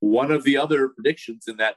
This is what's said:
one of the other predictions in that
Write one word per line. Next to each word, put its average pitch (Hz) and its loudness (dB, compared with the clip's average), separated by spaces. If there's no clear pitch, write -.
one 120 2
of 147 0
the 139 2
other 139 2
predictions 120 -6
in 110 -10
that 110 0